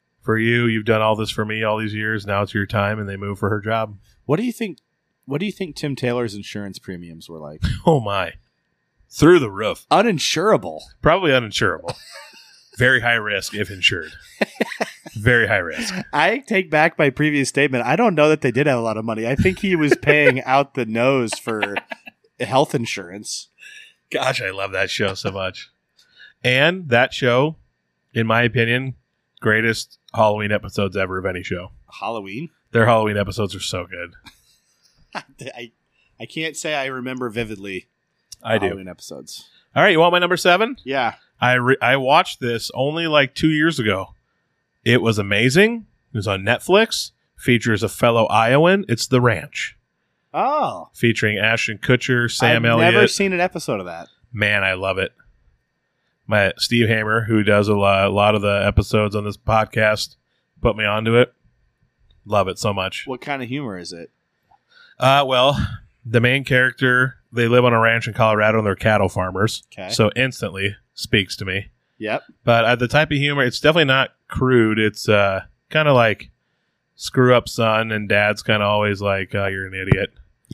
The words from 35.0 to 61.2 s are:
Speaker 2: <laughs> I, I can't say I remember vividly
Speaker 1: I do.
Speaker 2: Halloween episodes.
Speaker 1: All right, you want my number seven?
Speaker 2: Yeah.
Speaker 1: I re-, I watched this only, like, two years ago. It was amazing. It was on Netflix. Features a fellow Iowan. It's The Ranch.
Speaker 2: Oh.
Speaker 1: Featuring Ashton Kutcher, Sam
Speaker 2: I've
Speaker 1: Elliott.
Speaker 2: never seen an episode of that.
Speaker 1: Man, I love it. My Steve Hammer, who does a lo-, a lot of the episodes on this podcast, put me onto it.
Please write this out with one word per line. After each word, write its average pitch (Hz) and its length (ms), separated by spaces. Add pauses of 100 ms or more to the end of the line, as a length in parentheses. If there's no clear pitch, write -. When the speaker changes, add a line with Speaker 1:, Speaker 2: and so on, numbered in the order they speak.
Speaker 2:
<laughs> - 400
I, 120 180 (460)
I 113 60
can't 160 320
say 151 180
I 135 120
remember 127 420
vividly 101 600 (540)
Speaker 1:
I 113 160
do. 98 80
Speaker 2:
Halloween 95 220
episodes. - 580 (300)
Speaker 1:
All 143 60
right, 202 80
you 160 100
want 175 120
my 175 60
number 175 200
seven? 185 460
Speaker 2:
Yeah. 127 300 (260)
Speaker 1:
I 123 140
re-, 127 260
I 123 160
watched 139 440
this 117 340
only, 151 320
like, 147 280
two 156 160
years 156 280
ago. 98 360 (680)
It 120 180
was 110 160
amazing. 131 680 (260)
It - 60
was 98 100
on 95 140
Netflix. 175 680 (240)
Features 113 460
a 107 60
fellow 117 380
Iowan. 147 600
It's - 180
The 127 140
Ranch. 98 560 (580)
Speaker 2:
Oh. 175 580
Speaker 1:
Featuring 110 460
Ashton 110 400
Kutcher, 123 520
Sam 117 340
Speaker 2:
I've 117 80
Speaker 1:
Elliott. 113 220
Speaker 2:
never - 140
seen 196 240
an 175 80
episode 156 400
of 90 60
that. 85 220 (240)
Speaker 1:
Man, 104 320
I 95 100
love 95 240
it. 90 140 (1120)
My 101 300
Steve 117 320
Hammer, 110 340
who 110 200
does 104 260
a 107 60
lo-, 98 340
a - 20
lot 104 240
of 101 80
the 101 240
episodes 107 500
on 104 80
this 104 120
podcast, 110 800 (440)
put 107 160
me 107 80
onto 110 320
it. 123 160 (920)